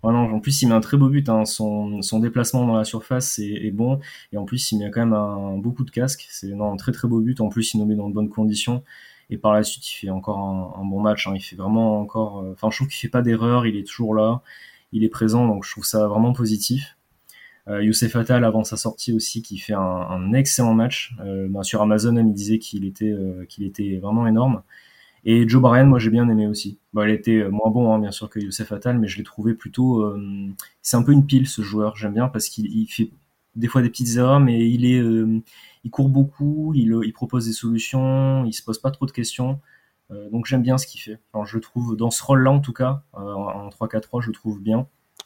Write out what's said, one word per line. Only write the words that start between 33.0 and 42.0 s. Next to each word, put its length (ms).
des 120
fois 140
des 80
petites 260
erreurs, 240
mais 300
il 160
est, 140
euh, 420
il 60
court 200
beaucoup, 640
il, 280
il 100
propose 340
des 60
solutions, 920
il 80
se 80
pose 160
pas 140
trop 160
de 40
questions. 480
Euh, 180
donc 160
j'aime 160
bien 160
ce 80
qu'il 160
fait. 160
Alors, 140
je 80
le 60
trouve 360
dans 140